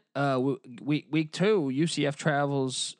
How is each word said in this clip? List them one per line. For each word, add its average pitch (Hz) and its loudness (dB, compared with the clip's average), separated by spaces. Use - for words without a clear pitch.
uh, 139 0
w-, 131 0
week, 147 -2
week 156 -2
two, 180 2
U 143 2
C - 0
F 139 -2
travels, 139 0